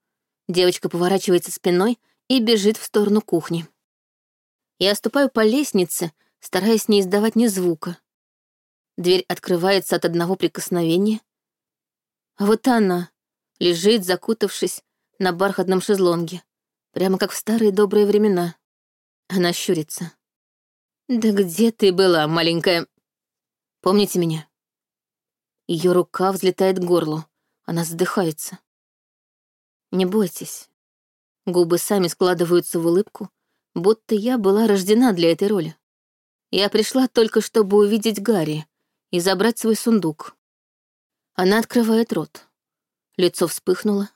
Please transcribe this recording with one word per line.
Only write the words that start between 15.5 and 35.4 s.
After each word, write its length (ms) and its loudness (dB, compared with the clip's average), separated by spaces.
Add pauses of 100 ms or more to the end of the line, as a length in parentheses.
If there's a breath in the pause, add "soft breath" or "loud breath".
шезлонге, 640 -2 (500)
прямо 260 0
как 140 -4
в 40 -12
старые 360 0
добрые 340 2
времена. 500 0 (720)
Она 240 0
щурится. 600 -6 (960)
«Да 240 2
где 400 2
ты 200 2
была, 360 4
маленькая? 580 0 (920)
Помните 380 2
меня?» 300 -4 (1160)
Ее 260 0
рука 400 0
взлетает 460 -2
к 60 -4
горлу. 400 -2 (400)
Она 200 -4
задыхается. 760 -4 (1300)
«Не 160 0
бойтесь». 640 -4 (720)
Губы 340 0
сами 300 0
складываются 720 0
в 80 -2
улыбку, 440 -2 (440)
будто 400 0
я 240 -2
была 280 2
рождена 460 2
для 200 2
этой 160 0